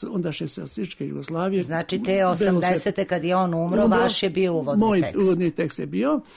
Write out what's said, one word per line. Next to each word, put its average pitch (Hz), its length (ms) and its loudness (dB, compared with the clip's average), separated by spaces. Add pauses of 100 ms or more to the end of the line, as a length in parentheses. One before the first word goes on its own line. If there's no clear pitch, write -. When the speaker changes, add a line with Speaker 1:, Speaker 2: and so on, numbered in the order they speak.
Speaker 1:
ondašnje 170 420 -4
Socijalističke 160 600 -10
Jugoslavije. 165 560 -2
Speaker 2:
Znači, 165 340 -4
te 208 140 -2
Speaker 1:
Belosveta. 190 180 4 (220)
Speaker 2:
osamdesete 180 540 0
kad 180 180 -2
je 175 120 0
on 185 180 2
umro, 175 320 2
Speaker 1:
Umro, 208 120 4
Speaker 2:
vaš 233 260 2
je 190 60 2
bio 180 240 0
uvodni 165 260 0
Speaker 1:
moj 214 220 4
Speaker 2:
tekst. - 160 -2
Speaker 1:
uvodni 180 340 2
tekst - 280 -4
je 156 60 -6
bio, 226 360 0 (160)